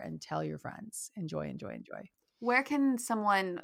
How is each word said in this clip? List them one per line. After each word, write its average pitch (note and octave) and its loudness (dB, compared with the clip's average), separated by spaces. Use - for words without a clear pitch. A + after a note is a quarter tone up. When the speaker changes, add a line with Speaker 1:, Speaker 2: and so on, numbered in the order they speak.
Speaker 1:
and D#3 -8
tell D#3 -2
your D#3 -2
friends. - -10
Enjoy, D#3+ -2
enjoy, C2 -6
enjoy. - -10
Speaker 2:
Where B3 4
can C#4 4
someone G3+ 2